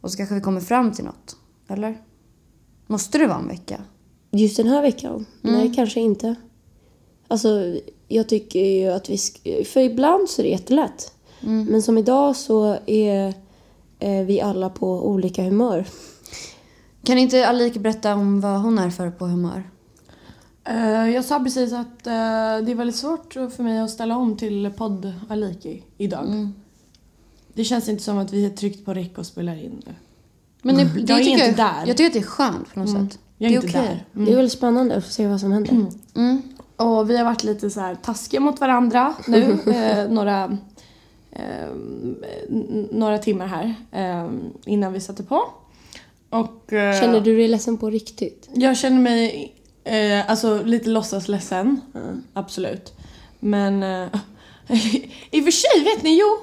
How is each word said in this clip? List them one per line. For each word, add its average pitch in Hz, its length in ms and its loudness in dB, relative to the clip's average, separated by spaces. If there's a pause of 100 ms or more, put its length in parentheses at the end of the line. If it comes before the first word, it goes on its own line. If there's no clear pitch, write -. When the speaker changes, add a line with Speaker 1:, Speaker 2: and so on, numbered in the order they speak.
Speaker 1:
Och - 100 -10
så - 60 -10
kanske 202 180 -6
vi 196 60 -2
kommer 190 200 -2
fram 240 320 0
till - 120 -8
något. - 320 -16 (320)
Eller? 214 300 -6 (880)
Måste 220 320 -2
det 302 80 4
vara 175 120 -2
en - 100 -8
vecka? - 320 -12 (500)
Speaker 2:
Just 208 260 4
den 226 120 2
här 285 140 4
veckan? 226 440 -2 (180)
Speaker 1:
Mm. 233 120 2
Speaker 2:
Nej, 247 180 2
kanske 233 260 0
inte. 226 340 0 (960)
Alltså, 208 460 0 (340)
jag 220 200 2
tycker 208 360 0
ju 190 260 2
att 185 200 -4
vi 196 60 -2
sk-, - 480 -4
för - 160 0
ibland 285 480 2
så - 140 -6
är - 20 0
det 233 60 0
jättelätt. 240 600 -2 (300)
Speaker 1:
Mm. 220 220 -2
Speaker 2:
Men 214 180 2
som 226 160 4
idag 262 380 4
så 214 500 0
är, 202 480 2 (640)
eh, 196 280 -2
vi 196 140 2
alla 190 300 -2
på 185 380 -4
olika 185 340 -2
humör. 196 420 0 (1200)
Speaker 1:
Kan 254 140 4
inte 254 300 4
Alike 240 320 0
berätta 220 340 -2
om 202 260 2
vad 196 200 -2
hon 220 180 2
är 180 120 0
för 180 200 -6
på 180 160 -8
humör? 175 440 -4 (960)
Speaker 3:
Eh, 226 440 0
jag 247 160 2
sa 285 200 0
precis 247 280 0
att, 240 340 -10
eh, 240 60 -4 (520)
det 226 60 -2
är 247 40 -2
väldigt 240 220 -4
svårt 311 360 -6
för 254 300 -8
mig 226 180 0
att 220 100 -4
ställa 226 260 -4
om 233 200 0
till 208 400 -4
podd 196 360 -6 (160)
Aliki 190 540 -8 (160)
idag. 185 280 -4
Speaker 1:
Mm. 208 280 -4 (1000)
Speaker 3:
Det 220 100 -2
känns 226 240 -2
inte 208 140 -4
som 202 160 -2
att 196 140 -4
vi 202 120 0
har 202 60 -2
tryckt 202 340 -8
på 190 100 -6
räck 180 240 -8
och 175 80 -10
spelar 170 380 -8
in - 220 -14
nu. - 80 -18 (680)
Speaker 1:
Men 262 140 4
det, 277 60 6
Speaker 3:
Mm. 160 120 4 (120)
Speaker 1:
det 226 60 4
Speaker 3:
Jag 233 80 6
är 262 40 6
Speaker 1:
tycker - 80 6
Speaker 3:
inte 262 140 6
Speaker 1:
jag, 208 100 4
Speaker 3:
där. 175 300 0
Speaker 1:
jag 240 100 0
tycker 311 100 6
att 330 60 2
det 233 60 0
är 196 40 -2
skönt - 520 -4
på 196 60 -6
något 196 80 -2
Speaker 3:
Mm. 202 220 -2
Speaker 1:
sätt. - 80 -18 (200)
Speaker 3:
Jag 214 80 -2
är 233 40 4
Speaker 1:
Det 233 100 6
är - 40 -4
Speaker 3:
inte - 140 0
Speaker 1:
okej. 233 100 0
Speaker 3:
där. 175 160 -6 (100)
Mm. 208 120 0
Speaker 2:
Det 214 60 6
är 247 40 8
väldigt 254 160 4
spännande 247 440 2
att 185 80 -2
få - 60 -14
se 214 180 -2
vad 196 120 0
som 196 120 0
händer. 214 340 2 (300)
Speaker 1:
Mm. 254 260 2 (340)
Speaker 3:
Och 226 340 2
vi 240 60 4
har 240 80 2
varit 233 200 -2
lite 208 260 -2
så 202 100 -8
här 185 140 -6
taskiga 226 460 -6
mot 285 200 0
varandra 247 540 2 (140)
nu, 208 340 6
Speaker 2:
<laughs> - 120 -2
Speaker 3:
eh, 214 360 0
några, 202 340 0 (880)
eh, - 300 -12
n-, 62 540 -10 (340)
n-, 214 420 -4
några 214 260 0
timmar 196 280 -2
här, 190 280 -6 (180)
eh, 175 380 -4 (340)
innan 202 280 0
vi 190 80 -6
satte 196 220 -12
på. 320 200 0 (880)
Och, - 420 -4
eh, 202 280 2
Speaker 2:
Känner 233 200 6
du 220 160 4
dig 226 120 4
ledsen 226 300 0
på 214 120 -4
riktigt? - 600 -6
Speaker 3:
Jag 254 240 4
känner 254 240 4
mig, 233 540 0 (300)
eh, 208 460 0
alltså, 214 320 2
lite 226 280 2
låtsasledsen. 202 880 0 (140)
Speaker 2:
Mm. - 280 -10 (100)
Speaker 3:
Absolut. - 600 -8 (480)
Men, 202 420 0
eh, 185 260 -4 (600)
<laughs> 226 320 0 (300)
i 311 100 2
och 285 40 0
för 339 60 4
sig, 370 340 4
vet 427 180 2
ni, 320 180 6
jo. 415 60 6 (160)